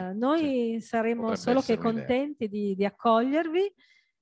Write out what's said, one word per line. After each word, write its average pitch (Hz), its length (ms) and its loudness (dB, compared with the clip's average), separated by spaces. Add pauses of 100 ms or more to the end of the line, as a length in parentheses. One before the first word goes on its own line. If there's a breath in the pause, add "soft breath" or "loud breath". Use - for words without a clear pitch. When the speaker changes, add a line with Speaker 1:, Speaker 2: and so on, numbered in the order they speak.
(120)
Speaker 1:
sì, 202 60 -6
Speaker 2:
noi 254 600 0
Speaker 1:
sì. 214 80 -10
Speaker 2:
saremo 233 360 0
Speaker 1:
Potrebbe 220 180 -2
Speaker 2:
solo 247 200 2
che 254 120 0
Speaker 1:
essere 220 160 0
un'idea. 226 180 -2
Speaker 2:
contenti 262 420 -2
di, 202 260 -2
di 196 100 0
accogliervi. 294 880 0 (500 soft breath)